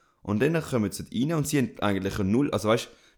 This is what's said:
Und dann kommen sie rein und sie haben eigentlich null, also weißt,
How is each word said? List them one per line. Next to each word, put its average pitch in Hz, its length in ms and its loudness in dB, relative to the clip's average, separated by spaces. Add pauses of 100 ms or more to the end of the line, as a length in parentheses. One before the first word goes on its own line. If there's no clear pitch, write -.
(220)
Und 107 180 -2
dann 156 220 2
kommen 110 280 0
sie - 220 -10
rein 151 240 -2
und 147 100 0
sie 147 120 0
haben 120 120 0 (100)
eigentlich 95 380 0
null, 107 320 2
also - 200 -2
weißt, 117 180 2 (300)